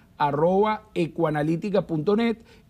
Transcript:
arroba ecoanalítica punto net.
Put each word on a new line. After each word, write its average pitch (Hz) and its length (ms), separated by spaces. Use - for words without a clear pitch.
arroba 180 680
ecoanalítica 165 920
punto 170 300
net. 233 220